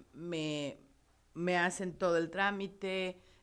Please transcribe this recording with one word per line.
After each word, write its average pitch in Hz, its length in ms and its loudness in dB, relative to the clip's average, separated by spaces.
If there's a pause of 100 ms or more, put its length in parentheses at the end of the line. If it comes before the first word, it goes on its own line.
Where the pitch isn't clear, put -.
(120)
me, 156 680 -4 (540)
me 180 240 2
hacen 175 400 0
todo 170 200 4
el 165 120 2
trámite, 190 920 -2 (220)